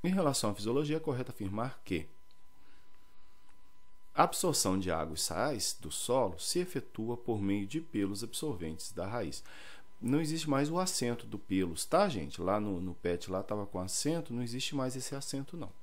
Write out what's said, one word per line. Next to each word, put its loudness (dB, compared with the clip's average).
Em 4
relação 4
à -2
fisiologia, 2
é 2
correto 0
afirmar -2
que 0
a 8
absorção 4
de 2
água 2
e -4
sais 0
do -6
solo 2
se 0
efetua -2
por 0
meio 4
de -2
pelos 0
absorventes -4
da -4
raiz. -4
Não 4
existe 0
mais 4
o 0
acento 0
do -6
pelos, 2
tá, 6
gente? -2
Lá 4
no, 0
no -2
pet, 0
lá 0
tava -2
com -4
acento, 0
não 0
existe -2
mais 0
esse -6
acento, -4
não. -6